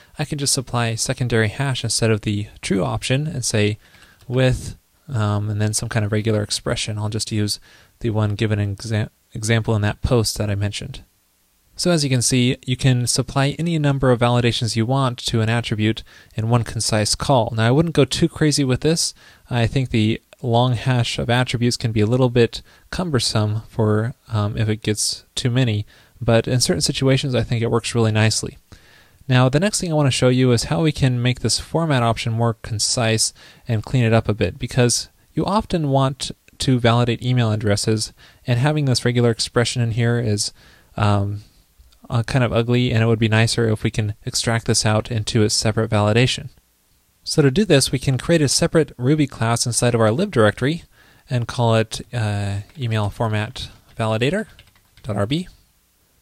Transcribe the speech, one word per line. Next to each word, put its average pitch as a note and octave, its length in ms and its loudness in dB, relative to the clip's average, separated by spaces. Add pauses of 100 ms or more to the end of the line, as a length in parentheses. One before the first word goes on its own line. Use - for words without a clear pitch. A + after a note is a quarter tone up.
(180)
I D3+ 80 -4
can D3 140 -8
just C#3 140 -2
supply A#2 420 -2
secondary A#2 540 0
hash C3+ 340 -4
instead A2+ 260 0
of G#2+ 120 2
the G#2 260 -4 (140)
true F#3 220 -2
option B2+ 440 -2
and D#3+ 180 -6
say G#2 320 0 (500)
with, B2+ 480 0 (320)
um, G#2 420 -2
and G#2 120 -2
then G#2+ 120 0
some A#2 160 -4
kind A2 140 -2
of G#2 80 -2
regular G#2+ 300 0
expression. - 560 -6
I'll G#2+ 120 -4
just G#2 220 -6
use G#2 280 -2 (400)
the A#2+ 100 -2
one G#2+ 240 0
given G#2 240 0
in G2+ 180 -2
exa-, A2 340 -4 (240)
example A2+ 420 0
in G#2 80 0
that - 180 -2
post - 380 0
that G#2+ 100 -2
I G2+ 60 -2
mentioned. G2+ 480 -6 (720)
So - 160 0
as D#3+ 120 2
you C#3 60 0
can B2 140 2
see, B2 420 2
you B2+ 100 -2
can B2 300 2
supply C3+ 440 -2 (100)
any E3 180 -2
number C#3 320 2
of A#2+ 100 4
validations A#2+ 560 2
you A2+ 120 0
want C3 400 -2
to A2+ 140 0
an A2 80 0
attribute A2+ 520 0 (340)
in A2 140 -2
one A#2+ 140 4
concise A2 500 -2
call. A#2 420 0
Now, A2 120 2
I A#2+ 40 4
wouldn't D#3+ 220 2
go C#3+ 100 4
too D#3+ 240 0
crazy D3+ 360 0
with B2+ 180 0
this. D#3+ 320 0 (340)
I A#2 200 0
think B2+ 220 -2
the A2 300 2 (220)
long B2 320 2
hash A#2+ 440 -2
of B2 140 -2
attributes A#2+ 460 0
can A2+ 140 -2
be A2 100 2
a G#2 40 4
little B2+ 240 2
bit A#2+ 320 2 (300)
cumbersome A2 800 -2
for, G#2+ 440 0 (180)
um, G#2+ 240 -2
if A2 140 -2
it G#2+ 140 -2
gets - 400 -4 (100)
too - 160 -2
many, A#2+ 360 0 (360)
but A2+ 260 2
in B2+ 140 0
certain E3+ 200 0
situations C3+ 520 0
I A2+ 80 2
think A2+ 220 -2
it A#2 80 0
works - 240 -2
really A2+ 160 2
nicely. A2 460 0 (720)
Now, B2+ 220 4
the C#3+ 100 0
next G3+ 220 -2
thing F3 100 -4
I D#3 40 0
want D3+ 100 2
to C3 60 2
show B2+ 180 2
you B2+ 220 4
is A#2 140 2
how E3 180 -2
we D#3 80 2
can B2+ 300 0
make B2 180 0
this - 200 -2
format D#3 440 0
option A#2 300 -2
more A#2 200 0
concise A2+ 800 -2 (340)
and A2 160 -2
clean B2+ 200 0
it A2+ 100 4
up A2+ 160 2
a G#2+ 60 2
bit, G2+ 240 -4
because B2 500 0 (240)
you D#3+ 100 -2
often F3+ 460 0
want C3+ 420 0 (280)
to B2+ 200 2
validate A#2 440 2
email B2 280 2
addresses, G#2+ 640 0 (320)
and A#2+ 140 0
having D3 260 2
this B2+ 200 0
regular A#2+ 260 4
expression - 500 -2
in A#2 100 0
here A#2 280 0
is, G#2+ 340 -2 (420)
um, G#2 460 0 (680)
uh, A#2 120 0
kind C3 200 0
of A2+ 100 0
ugly, B2 380 2
and A2+ 100 2
it A2+ 60 4
would A2+ 120 2
be A2+ 80 2
nicer A2+ 420 2
if G#2+ 140 -2
we A2+ 80 0
can G#2+ 220 -4 (100)
extract - 440 -2
this A2+ 180 0
out G#2+ 260 0
into A2 320 0
a G#2+ 60 2
separate A2+ 400 0
validation. A2 600 2 (760)
So - 180 0
to C#3 100 6
do F#3+ 140 2
this, C#3 260 2
we C3+ 80 -2
can C3 180 -2
create E3+ 240 0
a C#3 60 2
separate D#3+ 500 0
Ruby C#3+ 300 2
class - 380 -2
inside A#2+ 280 0
of A#2 60 2
our G#2+ 120 4
lib F3+ 200 -2
directory B2+ 540 2 (440)
and A#2+ 160 -2
call A#2 300 0
it, A2 240 -2 (140)
uh, G2+ 480 -4 (180)
email A2 300 -2
format G#2+ 580 -4 (320)
validator A#2+ 480 0 (560)
dot G#2 140 -6
R G2+ 80 0
B. D#3 240 -4 (720)